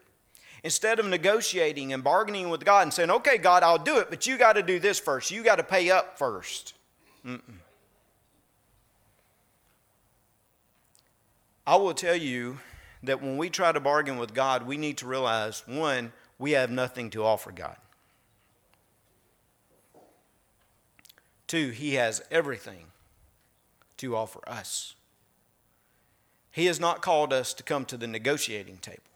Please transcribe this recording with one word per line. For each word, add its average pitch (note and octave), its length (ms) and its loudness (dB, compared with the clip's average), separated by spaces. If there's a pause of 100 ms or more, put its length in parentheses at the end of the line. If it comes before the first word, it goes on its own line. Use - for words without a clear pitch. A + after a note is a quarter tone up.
(600)
Instead A3 380 0
of G#3 80 0
negotiating E3 840 0
and C3 120 -6
bargaining F#3+ 460 0
with D#3 140 -4
God G3+ 200 8
and D3 100 -2
saying, E3+ 160 2
"Okay, A#3 300 4
God, F3+ 240 6
I'll E3+ 160 6
do C4+ 180 2
it, F#3+ 140 0
but E3+ 160 -6
you C4 100 -2
gotta A3 240 6
do F#3 160 0
this F3+ 220 0
first. C3+ 320 -4
You G#3+ 100 -8
gotta G3+ 220 4
pay F3+ 260 2
up - 300 2
first." - 560 -6 (500)
Mm-mm. A#2+ 340 -16 (4000)
I D3+ 120 4
will G3 160 2
tell F3 220 -2
you B2+ 440 -6 (440)
that C3+ 180 -2
when C3+ 160 -6
we E3+ 120 -4
try F3 220 2
to D3+ 80 2
bargain C#3+ 380 0
with A2+ 160 -6
God, B2+ 300 0
we C3+ 140 -6
need D3+ 200 -6
to B2+ 100 -12
realize, A2+ 600 -2
one, C3 460 -4 (240)
we C#3 140 -4
have C3 180 2
nothing B2 420 -4
to G#2+ 120 -4
offer G#2+ 280 0
God. E2+ 260 -12 (3750)
Two, D#3 220 -2
He C3+ 260 -6
has A2+ 260 0 (100)
everything A2+ 600 -4 (1080)
to B2 180 -6
offer A2 320 -6
us. - 480 -12 (1600)
He E3 140 0
has E3+ 140 2
not E3+ 220 -2
called D3+ 300 2
us B2+ 220 -2
to - 100 -16
come C#3 220 -4
to B2+ 120 -12
the A#2 100 -8
negotiating A2 720 -4
table. - 220 -18 (140)